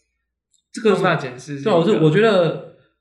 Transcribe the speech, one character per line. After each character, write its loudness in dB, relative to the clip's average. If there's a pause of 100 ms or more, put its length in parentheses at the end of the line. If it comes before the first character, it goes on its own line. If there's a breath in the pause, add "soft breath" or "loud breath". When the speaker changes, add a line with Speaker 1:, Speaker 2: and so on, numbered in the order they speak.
(720)
Speaker 1:
这 -12
个 2
是 2
Speaker 2:
放 -4
大 2
检 -8
视 -14
是 -12
一 -12
个 -
Speaker 1:
对 0
啊， 4
我 2
是， 2 (140)
我 4
觉 2
得， 0 (260 loud breath)